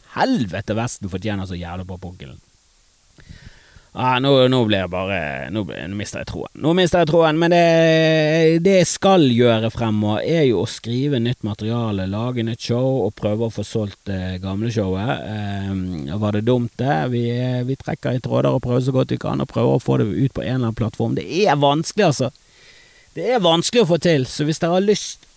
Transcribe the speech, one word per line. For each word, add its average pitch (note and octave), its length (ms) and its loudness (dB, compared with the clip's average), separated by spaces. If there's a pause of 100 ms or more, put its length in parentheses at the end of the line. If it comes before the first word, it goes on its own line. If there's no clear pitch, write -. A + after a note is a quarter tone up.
(140)
Helvete, A2+ 640 -2
Vesten A2+ 320 -6
fortjener F#2+ 400 -6
så F2+ 80 -10
jævla F2 280 -10
på F#2 160 -12
pukkelen. E2+ 360 -16 (1600)
Ah, B2+ 240 0
nå, C#3 80 2 (160)
nå B2+ 220 4
ble G#2 100 2
jeg F#2 160 -2
bare, F#2 260 -2 (300)
nå G#2 160 -4
ble, G1+ 140 -10 (100)
nå G2+ 80 -8
mister G2+ 240 -8
jeg - 80 -10
troen. - 220 -10 (100)
Nå D3 160 0
mister F3+ 240 4
jeg D#3 80 2
troen, D#3+ 320 4
men E3+ 80 4
det, D#3+ 1120 4
det G3 220 4
jeg - 80 0
skal F#3+ 320 4 (100)
gjøre A2+ 400 4
fremover, G#2+ 480 0
er D#3 240 2
jo A2 160 4
å G#2+ 80 -2
skrive C3 480 -4
nytt A#2+ 300 -2
materiale, G#2+ 640 -4
lage A#2 340 -4
nytt A#2 220 -6
show B2+ 400 0
og G#2+ 100 -6
prøve G#2+ 300 -2
å A2+ 80 -8
få G2+ 100 -6
solgt, G2+ 480 -6
eh, F#2 300 -4
gamle G2+ 260 -4
showet. G2+ 560 -2
Ehm, G2 880 -6 (100)
var G#2 160 0
det G#2+ 80 -2
dumt, A#2+ 320 -2
det? D3 220 -2 (160)
Vi, A#2+ 80 0 (100)
eh, B2 320 -2
vi C3+ 140 -6
trekker C3 400 -6
i - 20 -16
tråder B2+ 320 0
og C3 140 -2
prøver B2 180 0
så C3+ 140 -2
godt - 160 -2
vi - 80 -6
kan - 180 -2
og C#3 80 -4
prøver C3 300 0
å - 20 -12
få C3 220 0
det G#2+ 80 -2
ut G#2+ 240 -2
på - 100 -6
en B2+ 140 -2
eller A#2+ 80 -2
annen G#2+ 100 -6
plattform. A#2 400 -2
Det - 80 -6
er D3 320 2
vanskelig, D3+ 540 2
altså. B2 180 0 (880)
Det F#3 160 -2
er B3 80 2
vanskelig E3+ 400 4
å D#3+ 140 2
få - 20 2
til, D3 320 2
så - 160 -4
hvis D#3 160 -2
dere F3 160 0
har G3 80 2
lyst, - 400 -2 (120)